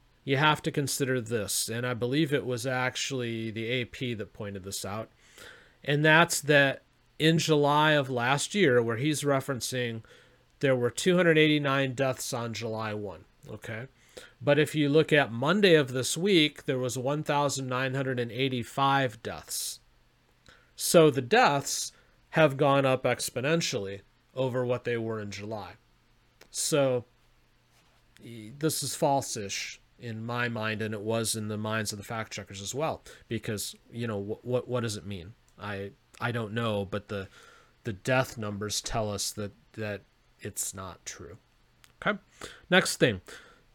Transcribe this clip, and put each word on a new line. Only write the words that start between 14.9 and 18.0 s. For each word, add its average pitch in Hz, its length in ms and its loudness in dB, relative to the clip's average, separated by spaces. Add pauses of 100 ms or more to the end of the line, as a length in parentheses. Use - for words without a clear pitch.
at 135 200 4
Monday 170 420 4
of 139 180 6
this 123 240 -2
week, 165 500 2
there 135 120 0
was 127 220 -2
one 147 240 -2
thousand 143 440 0
nine 127 280 -2
hundred 131 240 -2